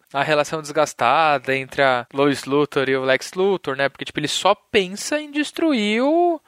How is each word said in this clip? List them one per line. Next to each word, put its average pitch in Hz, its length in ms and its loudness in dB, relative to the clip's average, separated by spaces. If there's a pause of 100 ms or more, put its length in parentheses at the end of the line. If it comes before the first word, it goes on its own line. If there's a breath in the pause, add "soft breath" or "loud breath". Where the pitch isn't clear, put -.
(120)
a 139 120 -2
relação 151 400 0
desgastada 143 920 0
entre 135 280 -2
a 127 280 2
Lois 139 340 0
Luthor 139 440 0
e 135 80 0
o 131 80 -4
Lex 131 300 0
Luthor, 185 400 -2
né? 139 120 0
Porque, - 160 -8
tipo, - 160 -8
ele 147 80 -2
só - 280 2
pensa 202 680 -2
em 302 80 -12
destruir 277 720 0
o 330 460 2